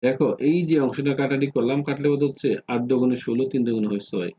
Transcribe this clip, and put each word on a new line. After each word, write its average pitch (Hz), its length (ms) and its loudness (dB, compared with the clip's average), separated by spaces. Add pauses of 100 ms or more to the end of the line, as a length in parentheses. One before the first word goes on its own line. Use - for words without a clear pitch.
দেখো 131 260 2 (220)
এই 170 80 4 (100)
যে 160 160 4
অংশটা 139 360 0
কাটাকাটি 139 260 0 (100)
করলাম, 131 220 0 (100)
কাটলে 139 240 -2
কত 143 160 0
হচ্ছে? 139 220 -2 (220)
আট 120 180 0
দুগুণে 127 340 2
ষোলো, 120 260 0
তিন 135 160 0
দুগুণে 113 260 0
হয় 101 180 -4
ছয় 90 280 -4